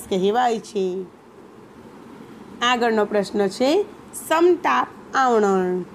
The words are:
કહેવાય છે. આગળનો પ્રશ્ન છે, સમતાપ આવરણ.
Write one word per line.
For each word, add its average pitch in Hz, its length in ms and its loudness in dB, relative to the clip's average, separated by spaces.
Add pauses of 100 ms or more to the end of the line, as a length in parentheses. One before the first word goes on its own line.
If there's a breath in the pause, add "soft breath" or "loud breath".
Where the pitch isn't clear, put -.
કહેવાય 214 500 0
છે. 185 360 -4 (1700)
આગળનો 233 440 2
પ્રશ્ન 208 420 0
છે, 294 380 2 (420)
સમતાપ 320 600 2 (280)
આવરણ. 196 680 2 (120)